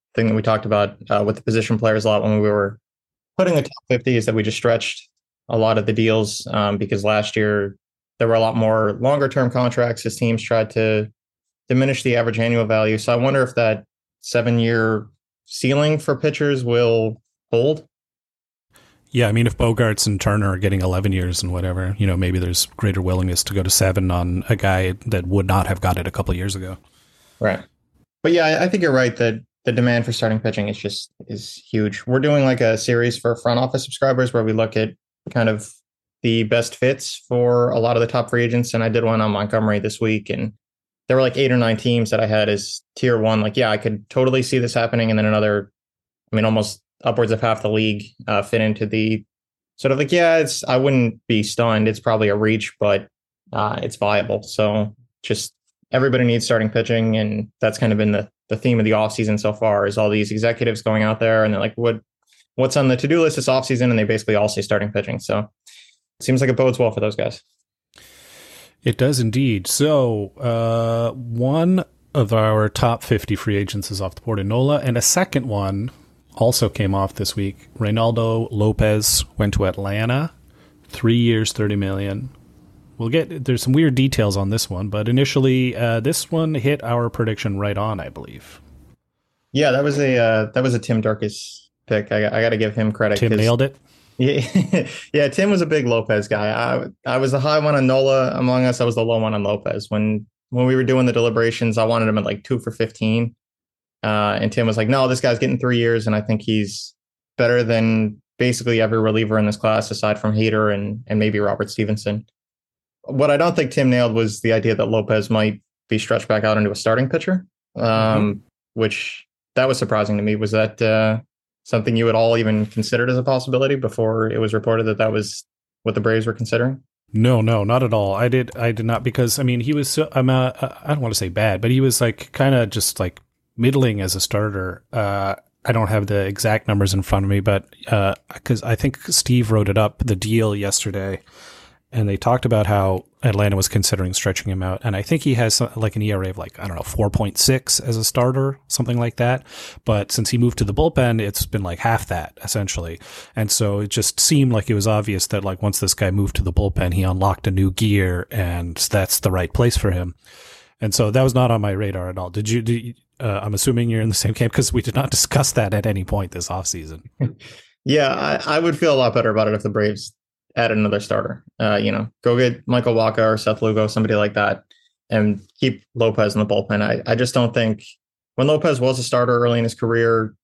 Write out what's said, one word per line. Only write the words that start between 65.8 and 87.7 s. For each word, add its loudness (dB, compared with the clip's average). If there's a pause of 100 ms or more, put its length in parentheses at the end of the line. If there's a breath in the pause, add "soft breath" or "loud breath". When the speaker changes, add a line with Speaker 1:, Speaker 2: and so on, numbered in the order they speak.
Speaker 1:
it -16
seems 2
like 2
it 0
bodes 2
well 2
for -6
those -2
guys. -6 (1400 loud breath)
Speaker 2:
It 0
does 2
indeed. 0
So, 0
uh, -2
one 0 (280)
of 0
our 4
top 0
fifty -2
free -2
agents -4
is -6
off -8
the -20
board -4
in -4
Nola, 2
and -2
a -2
second 0
one -4 (420 soft breath)
also 2
came -2
off -2
this -6
week. -6 (100)
Reynaldo 0
Lopez 2 (140)
went 0
to 0
Atlanta, -2 (560 soft breath)
three 0
years, 2
thirty -2
million. -4 (680)
We'll -6
get, -2
there's 0
some 0
weird 4
details 2
on -2
this -2
one, -6
but -4
initially, 2
uh, -2
this -2
one -2
hit -2
our -2
prediction -4
right -4